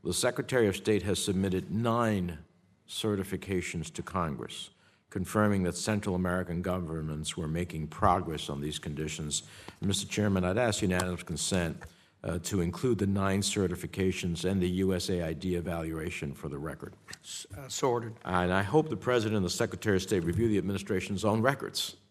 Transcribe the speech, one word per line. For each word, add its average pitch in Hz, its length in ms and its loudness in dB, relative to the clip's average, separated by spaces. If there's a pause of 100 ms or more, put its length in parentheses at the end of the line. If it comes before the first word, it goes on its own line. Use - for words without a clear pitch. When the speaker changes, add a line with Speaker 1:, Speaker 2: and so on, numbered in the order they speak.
Speaker 1:
The 87 80 -2
Secretary 120 540 2
of 95 100 2
State 104 260 2
has 95 180 0
submitted 92 480 0
nine 107 680 0 (500)
certifications 95 1080 -2
to 98 60 -8
Congress, - 680 -4 (400)
confirming 101 540 2
that 85 120 2
Central 104 400 0
American 90 460 0
governments 80 760 -4
were 80 120 -4
making 80 400 -4
progress 90 640 2
on 71 120 -4
these 73 180 -4
conditions. 76 640 -4 (380)
And - 80 0
Mister 98 180 -2
Chairman, 98 380 2
I'd 92 120 2
ask 117 240 2
unanimous 90 420 0
consent, 82 600 -2 (400)
uh, 85 200 -2
to 98 180 0
include 98 380 2
the 98 80 2
nine 98 340 2
certifications 90 1040 0
and 95 160 2
the 90 80 2
U 92 240 2
S 90 160 -2
A 87 160 0
I 80 80 -2
D 90 220 -2
evaluation 80 760 -4
for 76 160 -8
the 73 80 -6
record. - 360 -8 (300)
Speaker 2:
S-, - 240 -12 (100)
uh, 139 100 -12
so 135 220 0
ordered. 117 240 0 (100)
Speaker 1:
And 90 300 4
I 95 80 4
hope 95 280 2
the 107 60 -2
President 110 400 2
and 95 100 2
the 87 40 0
Secretary 107 480 2
of - 60 2
State 90 200 2
review 110 240 2
the 104 120 4
administration's 98 680 -2
own 110 160 4
records - 560 0 (120)